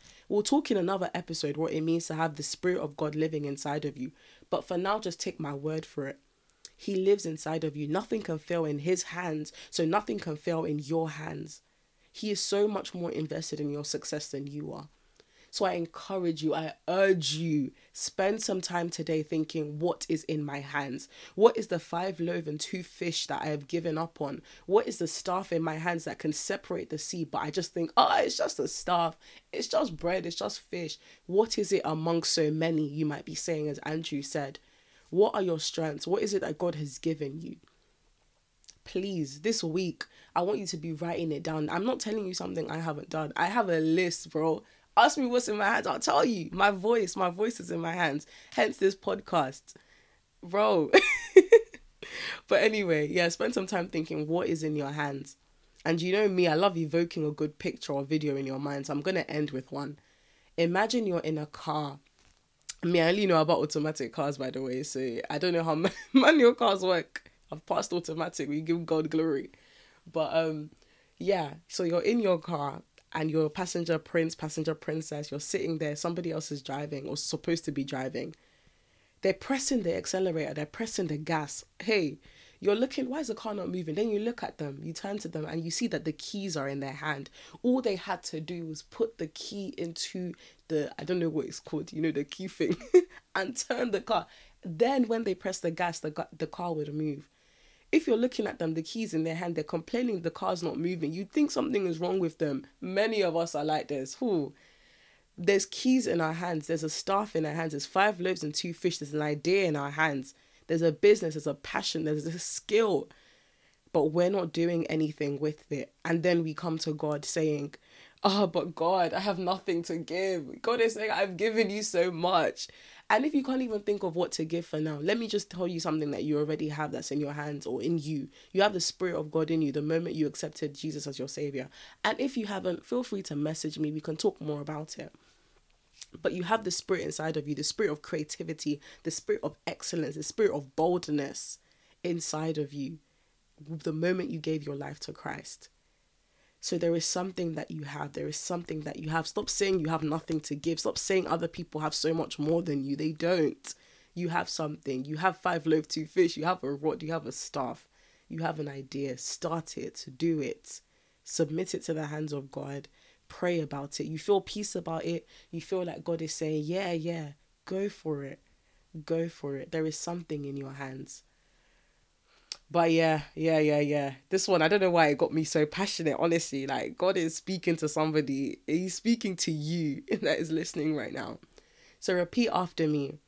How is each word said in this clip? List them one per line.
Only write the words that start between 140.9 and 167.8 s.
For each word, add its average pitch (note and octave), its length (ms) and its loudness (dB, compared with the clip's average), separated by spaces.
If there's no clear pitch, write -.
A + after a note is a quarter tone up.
inside D#3+ 540 -2
of C#3+ 160 -4
you C#3+ 260 -6
the D#3+ 240 -4
moment F3 380 0
you E3 100 -6
gave D3+ 260 -2
your C#3+ 100 -6
life C#3+ 260 -10
to - 120 -10
Christ. - 560 -12
So - 160 -2
there E3+ 180 2
is E3 100 0
something F3+ 500 -2
that - 160 -8
you D#3+ 120 -8
have. C#3+ 300 -8
There D3 140 -4
is D3+ 100 -6
something E3+ 440 -4
that D3+ 180 -8
you D#3 100 -6
have. D#3+ 180 0
Stop C#3 220 -4
saying G3 300 2
you D#3 100 0
have D#3+ 140 0
nothing D#3 380 -2
to D3 140 -4
give. D#3 240 -2
Stop - 180 -2
saying F#3+ 300 2
other E3+ 200 0
people D#3+ 340 -8
have D#3 120 -2
so D#3+ 200 0
much - 240 -2
more E3 240 2
than C#3+ 220 -2
you. C#3 120 -2
They D#3 180 -2
don't. E3 600 0
You F3 160 -2
have E3+ 200 -2
something. C#3+ 560 -4
You D3+ 120 -6
have F3 200 2
five E3+ 280 -2
loaves, D#3 220 4
two D#3 180 -4
fish. E3+ 300 4
You D3+ 100 -6
have F3 180 0
a C#3 100 -2
rod. D3 280 -2
You D#3 120 -4
have D#3 120 -4
a - 60 -8
staff. - 560 -6
You D#3+ 120 -8
have D#3+ 200 -2
an D3 80 -4
idea. C#3 500 -6
Start - 600 -4
it. - 280 -10
Do D#3+ 240 2
it. - 400 -6
Submit D#3+ 500 -2
it - 100 -6
to E3+ 100 -4
the D3+ 140 -4
hands D3+ 260 -6
of C#3 180 -8
God. C#3 380 -10
Pray F3 320 0
about C#3+ 380 -6
it. D3+ 80 -2
You D#3 120 -4
feel G3 220 4
peace - 340 -6
about E3 300 -4
it. E3 220 -4
You E3+ 100 -6
feel F#3 240 -2
like D#3+ 180 -8
God E3 180 -2
is D#3+ 120 -6
saying, D#3 320 -2
"Yeah, F3+ 260 -2
yeah, D#3+ 420 -4
go F#3+ 220 -2